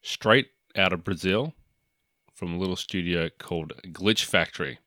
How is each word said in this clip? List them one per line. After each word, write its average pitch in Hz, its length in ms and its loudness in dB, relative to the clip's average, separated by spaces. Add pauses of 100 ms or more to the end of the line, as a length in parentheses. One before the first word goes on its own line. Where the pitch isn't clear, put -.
straight - 460 2 (280)
out 95 160 4
of 87 120 -4
Brazil 101 500 0 (800)
from 87 180 -8
a 87 60 -2
little 92 180 -2
studio 87 640 -2
called 80 360 -6 (160)
Glitch 92 360 0
Factory. 76 600 -2